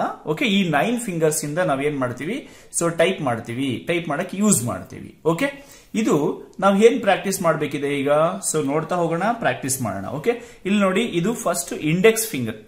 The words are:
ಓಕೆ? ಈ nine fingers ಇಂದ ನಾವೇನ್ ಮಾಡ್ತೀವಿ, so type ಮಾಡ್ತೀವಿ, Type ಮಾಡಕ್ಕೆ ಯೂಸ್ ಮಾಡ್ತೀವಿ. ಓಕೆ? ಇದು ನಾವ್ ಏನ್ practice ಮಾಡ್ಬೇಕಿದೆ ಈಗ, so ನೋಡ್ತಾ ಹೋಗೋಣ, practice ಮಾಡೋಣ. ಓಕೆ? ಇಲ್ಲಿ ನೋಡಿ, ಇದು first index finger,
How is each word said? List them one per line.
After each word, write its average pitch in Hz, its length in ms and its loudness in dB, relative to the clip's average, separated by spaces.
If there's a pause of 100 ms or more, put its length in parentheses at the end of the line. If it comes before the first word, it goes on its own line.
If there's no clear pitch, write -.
(260)
ಓಕೆ? 160 200 -2
ಈ 196 240 4
nine 190 300 2
fingers 160 460 -2
ಇಂದ 147 120 -6
ನಾವೇನ್ 147 400 0
ಮಾಡ್ತೀವಿ, 135 520 -6 (300)
so 170 180 0
type 180 240 2
ಮಾಡ್ತೀವಿ, 120 640 -4
Type 170 220 -2
ಮಾಡಕ್ಕೆ 185 280 -6
ಯೂಸ್ 202 260 4
ಮಾಡ್ತೀವಿ. 98 600 -10
ಓಕೆ? 170 520 -2 (180)
ಇದು 220 200 2 (440)
ನಾವ್ 196 260 4
ಏನ್ 240 160 4
practice 190 400 0
ಮಾಡ್ಬೇಕಿದೆ 147 580 0
ಈಗ, 139 120 2 (400)
so 151 160 0
ನೋಡ್ತಾ 156 280 -2
ಹೋಗೋಣ, 170 280 0 (100)
practice 131 480 -2
ಮಾಡೋಣ. 98 240 -4
ಓಕೆ? 151 600 -4
ಇಲ್ಲಿ 202 140 2
ನೋಡಿ, 196 220 2
ಇದು 233 320 0
first 180 400 -4
index 185 540 2
finger, 117 280 -4 (120)